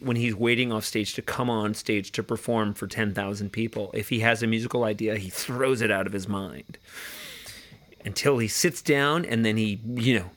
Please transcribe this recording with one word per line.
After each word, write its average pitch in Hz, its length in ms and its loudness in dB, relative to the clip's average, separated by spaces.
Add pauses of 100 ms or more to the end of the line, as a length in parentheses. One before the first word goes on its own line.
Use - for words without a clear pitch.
when 123 140 0
he's 117 180 0
waiting 117 360 2
off 107 140 -2
stage 107 300 -2
to 123 80 -6
come - 260 -2
on 107 240 0
stage 104 400 -2
to 113 100 -4
perform 110 520 0
for - 120 -8
ten 104 280 -2
thousand 101 380 -4
people, 110 420 -4
if 107 160 -4
he 123 100 0
has 113 220 4
a 117 40 2
musical 113 380 2
idea, 107 320 0
he 95 140 -6
throws 131 500 0
it 113 120 2
out 98 140 2
of 101 60 -6
his 98 160 -4
mind 95 480 -8 (1300)
until 127 320 2
he 113 120 2
sits - 340 2
down, 147 420 4
and 113 220 2
then 110 100 4
he, 107 300 0
you 120 320 4
know, 90 80 -2 (100)